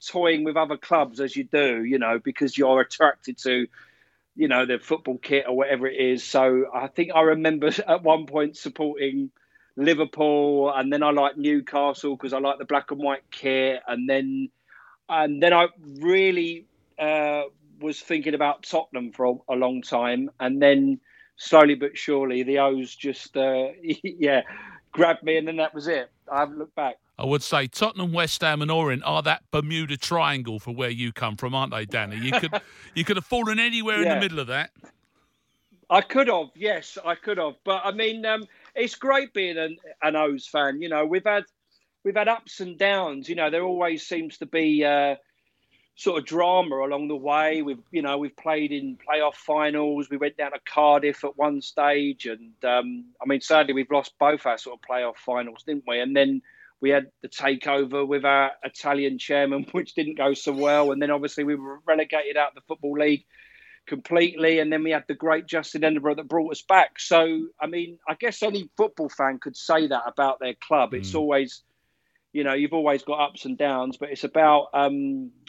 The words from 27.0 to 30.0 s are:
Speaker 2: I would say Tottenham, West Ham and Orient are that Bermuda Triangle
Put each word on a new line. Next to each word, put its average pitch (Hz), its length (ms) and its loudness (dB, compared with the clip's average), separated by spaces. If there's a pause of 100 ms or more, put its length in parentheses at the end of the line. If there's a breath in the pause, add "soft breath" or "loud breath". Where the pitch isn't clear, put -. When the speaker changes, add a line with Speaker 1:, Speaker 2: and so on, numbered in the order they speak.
Speaker 2:
I - 80 -6
would 139 160 0
say 139 260 -2
Tottenham, 190 440 -4
West 165 300 -2
Ham 151 200 0
and 151 80 -2
Orient 156 360 0
are 151 180 0
that 156 260 -2
Bermuda 151 460 -4
Triangle 135 640 -2